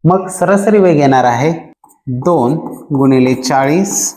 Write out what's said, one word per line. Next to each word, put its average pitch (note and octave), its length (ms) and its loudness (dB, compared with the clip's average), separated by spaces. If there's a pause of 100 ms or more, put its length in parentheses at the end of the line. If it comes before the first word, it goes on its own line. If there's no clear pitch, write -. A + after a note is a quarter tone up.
मग F#3 240 0
सरासरी G3+ 500 0
वेग F3+ 200 4
येणार C3+ 260 2
आहे B2 280 0 (560)
दोन C3+ 480 0 (380)
गुणिले C3 400 2
चाळीस C#3+ 840 -2